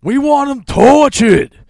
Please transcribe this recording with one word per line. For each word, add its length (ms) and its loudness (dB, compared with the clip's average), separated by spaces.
We 180 -6
want 320 -2
em 120 -10
tortured. 960 0